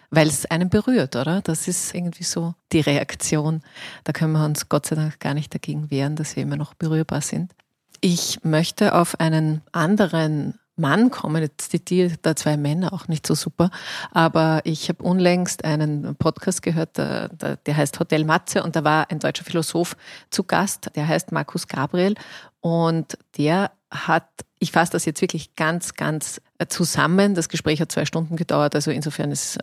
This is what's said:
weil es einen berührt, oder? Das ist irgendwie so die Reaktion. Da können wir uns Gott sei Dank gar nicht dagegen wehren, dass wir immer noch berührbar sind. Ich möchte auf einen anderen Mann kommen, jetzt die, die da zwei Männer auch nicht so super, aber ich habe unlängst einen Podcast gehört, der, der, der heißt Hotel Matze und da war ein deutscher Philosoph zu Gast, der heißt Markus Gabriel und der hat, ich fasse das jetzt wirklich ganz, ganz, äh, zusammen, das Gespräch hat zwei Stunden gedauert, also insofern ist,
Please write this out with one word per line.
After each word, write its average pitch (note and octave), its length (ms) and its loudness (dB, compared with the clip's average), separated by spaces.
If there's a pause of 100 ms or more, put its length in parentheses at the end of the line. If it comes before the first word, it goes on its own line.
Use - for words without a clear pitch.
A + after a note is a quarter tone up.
weil D#3 180 6
es - 180 -2
einen F3 240 0
berührt, G#3 460 2
oder? D#3 260 0
Das - 280 -2
ist - 260 -4
irgendwie F3 300 -6
so E3+ 280 -4 (200)
die D#3+ 80 6
Reaktion. D3+ 800 0 (420)
Da D#3 80 -4
können D#3 220 0
wir D#3 100 2
uns D3+ 240 -2
Gott D3 180 0
sei D#3 120 -2
Dank D#3 240 -4
gar C#3+ 120 -2
nicht D3 200 -4
dagegen D3+ 360 -6
wehren, C#3+ 280 -2
dass D3+ 180 -6
wir C3+ 80 -2
immer C#3+ 140 -4
noch D3+ 160 -6
berührbar D#3 480 0
sind. - 320 -6 (480)
Ich - 420 0
möchte D#3+ 500 2
auf - 280 2
einen D#3 400 2 (100)
anderen D#3+ 840 2 (260)
Mann F#3+ 300 6
kommen, D#3 300 -2
jetzt - 320 -6
die, E3+ 100 -2
die F3+ 380 2
da D#3+ 140 2
zwei D3+ 220 0
Männer D3+ 340 0
auch - 160 -8
nicht D#3 180 -2
so D#3+ 100 2
super, E3+ 340 0 (420)
aber D#3+ 520 2
ich D#3+ 260 -4
habe - 140 -6
unlängst F3+ 600 2
einen D3+ 520 0
Podcast - 460 -2
gehört, D#3+ 360 -2
der, C#3 320 -4
der, C#3+ 280 -6
der D3 200 -2
heißt D3 220 0
Hotel D#3 260 2
Matze E3+ 380 2
und E3 120 -6
da D#3+ 80 0
war D3+ 280 2
ein D3+ 80 -4
deutscher C#3+ 260 -4
Philosoph E3+ 500 -2 (340)
zu - 140 -2
Gast, - 520 -2
der D3+ 120 0
heißt D#3+ 240 0
Markus D#3 360 -4
Gabriel F3+ 480 0 (460)
und E3 560 0 (200)
der D#3+ 340 2 (200)
hat, - 360 0 (320)
ich E3 120 -2
fasse E3+ 220 2
das E3 120 -2
jetzt D#3 160 -2
wirklich - 340 -4
ganz, E3 400 -2
ganz, D3+ 460 -4 (160)
äh, - 100 -4
zusammen, F#3 680 2
das E3 140 -2
Gespräch D#3 320 -2
hat D#3 100 -4
zwei D3+ 140 0
Stunden E3 300 -2
gedauert, D3 380 2
also D3+ 180 0
insofern D3 400 -2
ist, - 320 -6